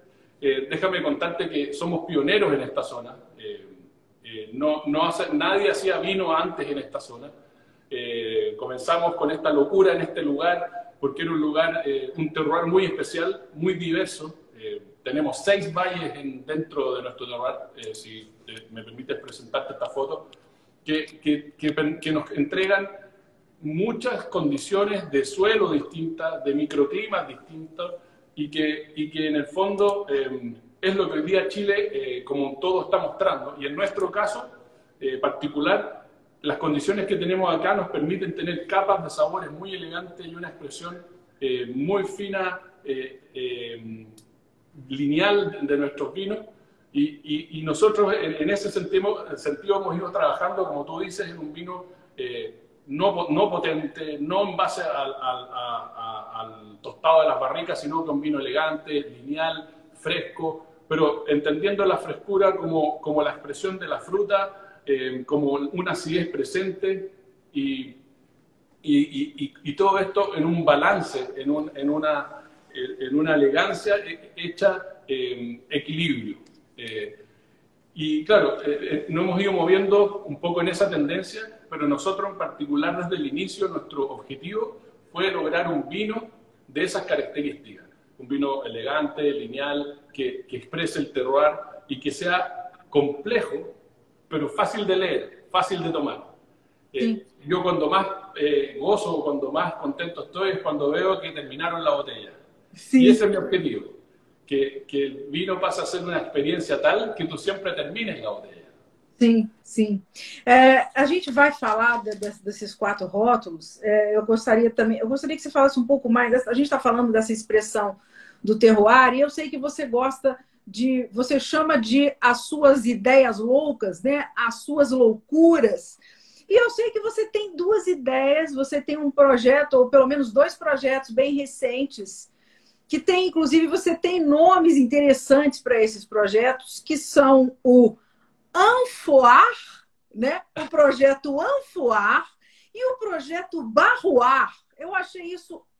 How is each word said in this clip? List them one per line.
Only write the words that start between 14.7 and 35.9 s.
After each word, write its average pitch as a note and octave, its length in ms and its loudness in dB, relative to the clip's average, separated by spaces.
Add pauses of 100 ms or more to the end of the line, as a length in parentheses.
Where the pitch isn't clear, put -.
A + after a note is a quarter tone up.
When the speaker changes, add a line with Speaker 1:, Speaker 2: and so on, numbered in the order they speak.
Speaker 1:
tenemos - 400 -4
seis G3 280 0
valles F3 440 -4
en, C3+ 300 -12
dentro C#3+ 500 -4
de B2 80 -6
nuestro B2 240 -12
terroir, B2 280 -6 (220)
eh, A2 160 -12
si, A2 340 -18 (200)
eh, A2 240 -18
me A2+ 120 -14
permites B2 360 -10
presentarte C3+ 540 -10
esta - 140 -8
foto, C3+ 420 -8 (540)
que, D#3 220 -4 (160)
que, D3 360 -2
que D3+ 140 -2
pen-, D#3 280 -2
que D#3 120 -4
nos D#3 200 -4
entregan F#3+ 580 0 (720)
muchas G3+ 640 -4
condiciones F#3+ 840 -2
de G3+ 140 2
suelo F#3+ 460 2
distintas, D#3+ 720 -4
de C#3+ 100 0
microclimas D3 720 -2
distintos, D#3+ 680 -14 (420)
y D3 140 -6
que, D3+ 460 -4
y D3+ 140 -6
que D#3 180 -4
en D3+ 80 -2
el C#3+ 100 -2
fondo, G3+ 640 0
eh, B2+ 460 -4 (260)
es F#3+ 140 0
lo F#3 140 0
que D#3 100 -4
hoy D3+ 60 -2
día F#3 220 2
Chile, G3+ 440 -2
eh, C3 320 -8
como C#3 360 -4
todo, F#3 240 0
está - 140 0
mostrando. D3 600 -2
Y C#3 60 -8
en C#3+ 100 -8
nuestro G3 360 -4
caso, - 380 -4 (500)
eh, C3 180 -4
particular, D3 880 -2 (360)